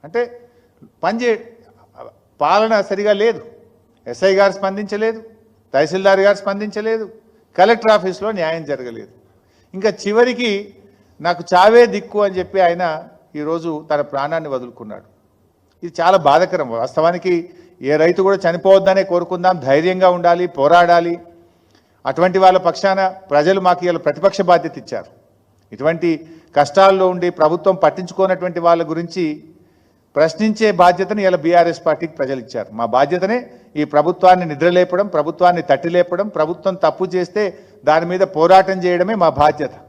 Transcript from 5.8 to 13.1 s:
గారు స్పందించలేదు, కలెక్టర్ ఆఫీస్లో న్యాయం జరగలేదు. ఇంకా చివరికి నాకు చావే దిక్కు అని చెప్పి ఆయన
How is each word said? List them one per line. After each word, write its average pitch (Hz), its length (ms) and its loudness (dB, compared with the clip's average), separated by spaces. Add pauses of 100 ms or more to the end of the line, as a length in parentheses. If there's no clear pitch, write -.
గారు 196 160 2
స్పందించలేదు, 214 640 -6 (520)
కలెక్టర్ 220 400 4
ఆఫీస్లో 190 420 -4
న్యాయం 160 320 -4
జరగలేదు. 117 400 -12 (640)
ఇంకా 196 160 -2 (120)
చివరికి 233 460 0 (680)
నాకు 175 240 -4 (100)
చావే 220 300 8 (100)
దిక్కు 208 320 -6
అని 185 140 -4
చెప్పి 185 280 -4
ఆయన 175 160 -2 (560)